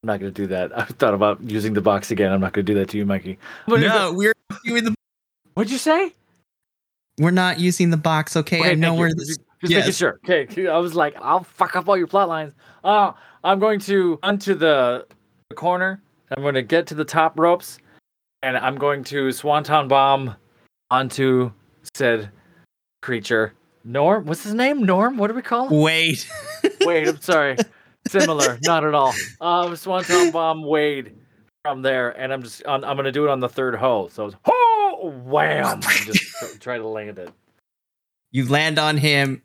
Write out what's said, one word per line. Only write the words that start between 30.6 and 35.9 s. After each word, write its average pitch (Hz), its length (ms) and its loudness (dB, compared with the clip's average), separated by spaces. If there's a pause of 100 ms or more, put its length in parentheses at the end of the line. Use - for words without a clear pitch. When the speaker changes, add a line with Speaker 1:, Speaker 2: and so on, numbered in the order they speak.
Speaker 1:
Wade 147 500 -2 (520)
from 139 160 -4
there, 127 300 0
and 131 220 -8
I'm 131 100 -8
just, 113 220 -18
I'm, 139 200 -2
I'm 139 100 -4
gonna 139 160 -2
do 147 140 0
it 147 40 2
on 135 120 0
the 123 80 -2
third 127 260 -4
hoe. 110 340 0
So 107 180 -10
it's 101 80 -14 (100)
ho, 427 640 2 (160)
wham! 147 400 0
And - 180 -4
just - 380 0